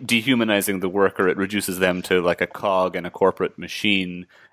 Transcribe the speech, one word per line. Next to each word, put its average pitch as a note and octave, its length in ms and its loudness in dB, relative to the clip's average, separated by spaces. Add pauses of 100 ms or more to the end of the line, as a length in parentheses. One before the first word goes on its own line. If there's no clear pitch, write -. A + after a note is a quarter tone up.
dehumanizing A2 760 0
the F#2 100 -2
worker. G2 380 2
It F2+ 100 2
reduces F#2+ 420 -4
them F2+ 240 2
to, F2+ 180 2
like, E2+ 200 0
a F2+ 60 -2
cog F#2 480 -2
in F2 100 -6
a F2+ 60 -10
corporate - 480 0
machine. F2+ 640 -2 (280)